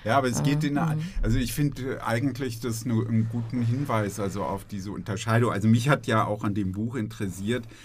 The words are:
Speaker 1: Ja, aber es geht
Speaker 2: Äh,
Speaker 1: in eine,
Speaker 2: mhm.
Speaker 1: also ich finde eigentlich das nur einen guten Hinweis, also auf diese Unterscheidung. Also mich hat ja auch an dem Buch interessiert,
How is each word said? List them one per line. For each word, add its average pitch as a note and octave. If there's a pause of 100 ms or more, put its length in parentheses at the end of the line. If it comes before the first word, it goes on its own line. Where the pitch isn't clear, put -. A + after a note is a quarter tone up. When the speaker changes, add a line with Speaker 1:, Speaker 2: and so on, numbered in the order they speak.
Speaker 1:
Ja, A2+
aber C3
es A#2+
geht D3
Speaker 2:
Äh, D3
Speaker 1:
in C#3+
eine, D3+
Speaker 2:
mhm. D#3+ (160)
Speaker 1:
also A2
ich A#2
finde C3
eigentlich C3
das A2+
nur A2
einen A2+
guten A#2+
Hinweis, A2+
also G2
auf F#2+
diese G2
Unterscheidung. A2+
Also G2+
mich A#2
hat -
ja A2
auch G#2
an G#2
dem G2
Buch A2
interessiert, G#2+ (180)